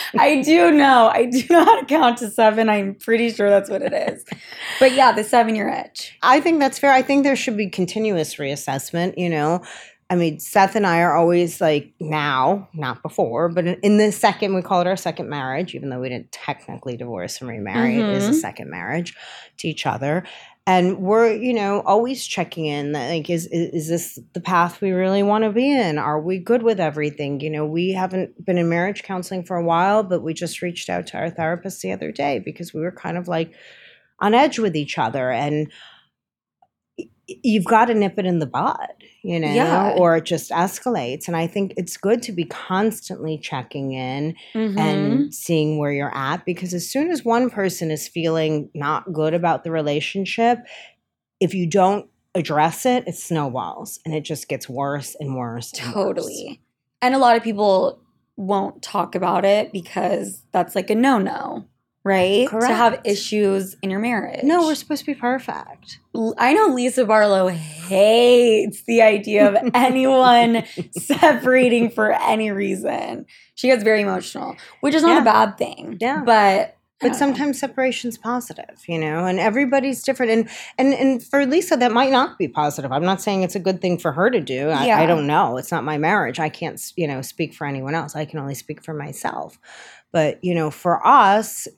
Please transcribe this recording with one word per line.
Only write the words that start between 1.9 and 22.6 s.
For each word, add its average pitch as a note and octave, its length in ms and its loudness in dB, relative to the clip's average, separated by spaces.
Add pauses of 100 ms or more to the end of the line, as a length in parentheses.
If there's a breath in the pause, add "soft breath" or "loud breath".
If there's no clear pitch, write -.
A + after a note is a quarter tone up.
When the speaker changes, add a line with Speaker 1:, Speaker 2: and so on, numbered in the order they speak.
Speaker 1:
to - 100 -6
seven. A3 400 4
I'm G3+ 260 -2
pretty A#3 360 0
sure G#3 180 0
that's G3 200 4
what F#3+ 120 -4
it - 120 -4
is. - 300 -4 (560 loud breath)
But C4 140 6
yeah, C4 180 6
the G#3+ 120 0
seven-year A3 440 2 (180)
itch. - 360 -16
Speaker 2:
I C4 180 6
think E4 200 2
that's C#4 200 0
fair. C#4 120 4
I C4 100 6
think C#4 220 2
there C4+ 120 2
should A#3+ 220 -4
be G3+ 120 -2
continuous F#3 680 -2
reassessment, C#3+ 840 -4
you F3 120 -2
know? D#3+ 320 0 (500 loud breath)
I F3+ 40 2
mean, E3 240 0
Seth G3 360 2
and G#3 120 2
I E3+ 140 4
are E3+ 140 4
always, E3+ 460 2
like, D3+ 380 0
now, D3+ 720 -2
not C3+ 300 -8
before, C#3+ 440 -2
but E3+ 200 -2
in, F3+ 140 -4
in G#3 180 4
the G#3+ 120 4
second, G3+ 440 0
we F3+ 80 -2
call F3+ 180 0
it F3 60 0
our F#3+ 100 0
second E3 320 -8
marriage, C#3 460 -6
even C3+ 140 -10
though B2+ 100 -8
we B2+ 100 -6
didn't B2 220 -12
technically - 680 -10
divorce A2+ 440 -10
and B2+ 80 -12
remarry. G3+ 500 -2
It G#3+ 100 0
is G3+ 160 -2
a G#3+ 60 -2
Speaker 1:
Mm-hmm. D#4 80 2
Speaker 2:
second F2+ 320 -8
marriage A2+ 440 -8 (420 loud breath)
to - 100 -8
each D#3 180 -8
other. C#3+ 380 -2 (420 loud breath)
And F#3 340 4
we're, A3 340 2
you B3 200 -2
know, G3+ 280 0
always A#3 440 0
checking E3 400 -6